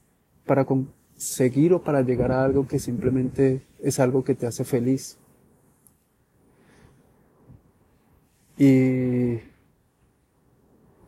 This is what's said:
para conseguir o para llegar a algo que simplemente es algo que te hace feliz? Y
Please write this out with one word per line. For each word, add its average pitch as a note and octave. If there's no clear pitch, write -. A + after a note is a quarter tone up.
para C#3
conseguir C3+
o F3
para C#3+
llegar B2
a C3
algo C3+
que C#3
simplemente B2+
es C#3
algo C3
que C3+
te B2
hace A#2
feliz? C3
Y B2+